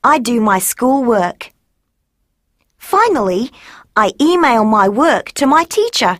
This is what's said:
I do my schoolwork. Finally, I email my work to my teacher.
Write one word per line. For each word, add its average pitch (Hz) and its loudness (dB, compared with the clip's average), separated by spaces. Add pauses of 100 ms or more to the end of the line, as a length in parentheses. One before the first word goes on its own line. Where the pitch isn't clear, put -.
I 285 2
do 240 -2
my 202 2
schoolwork. 233 -2 (1300)
Finally, 262 -2 (440)
I 214 0
email 285 2
my 208 2
work 240 0
to - -2
my 302 2
teacher. 330 -2